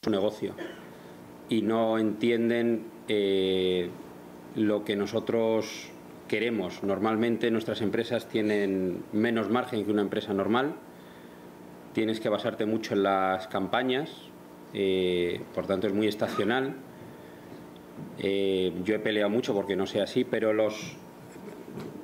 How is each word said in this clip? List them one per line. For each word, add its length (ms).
su 60
negocio 460
y 120
no 380
entienden, 840
eh, 840
lo 280
que 120
nosotros 960
queremos. 540
Normalmente 680
nuestras 300
empresas 460
tienen 840
menos 400
margen 340
que 60
una 100
empresa 320
normal. 400
Tienes 260
que 100
basarte 360
mucho 300
en 80
las 460
campañas, 600
eh, 680
por 140
tanto 180
es 80
muy 140
estacional. 640
Eh, 560
yo 120
he 40
peleado 300
mucho 240
porque 220
no 100
sea 200
así, 180
pero 300
los, 420